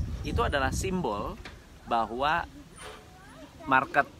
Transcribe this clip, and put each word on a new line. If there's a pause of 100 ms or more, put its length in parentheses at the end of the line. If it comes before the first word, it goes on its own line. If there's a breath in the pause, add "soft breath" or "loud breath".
(240)
itu
adalah
simbol (480)
bahwa (1200)
market (120)